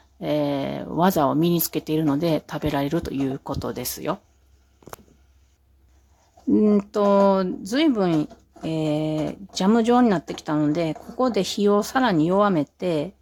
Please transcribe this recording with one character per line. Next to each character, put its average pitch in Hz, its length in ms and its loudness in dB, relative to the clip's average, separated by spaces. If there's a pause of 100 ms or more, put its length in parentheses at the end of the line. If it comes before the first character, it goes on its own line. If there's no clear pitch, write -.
(200)
え 143 680 -4
ー、 - 80 -10
技 160 360 2
を 131 60 -2
身 165 140 2
に 170 120 2
つ - 100 -6
け 160 80 -4
て 156 140 -6
い 156 40 2
る 160 60 0
の 143 140 2
で 156 320 0
食 151 140 -8
べ 151 80 0
ら 143 100 -2
れ 143 80 -2
る 165 120 -2
と - 120 -8
い 135 140 -2
う 131 120 -6
こ - 160 -8
と 120 160 -6
で 123 140 -8
す - 180 -10
よ。 160 160 -6 (2250)
う 208 280 4
ん 202 60 4
と、 196 600 2 (200)
随 269 260 0
分、 175 400 0 (340)
え 170 40 -6
ー、 156 680 -2 (160)
ジ - 120 -4
ャ - 20 4
ム 226 160 4
状 240 180 4
に 240 80 4
な 185 80 2
っ 147 80 -6
て 170 100 -8
き - 60 -16
た 156 140 -4
の 151 180 0
で、 160 200 -2
こ - 200 -16
こ 254 180 0
で 202 120 0
火 202 260 0
を 208 140 4
さ - 160 -2
ら 247 120 2
に 160 160 2
弱 196 220 4
め 156 160 0
て、 175 560 -4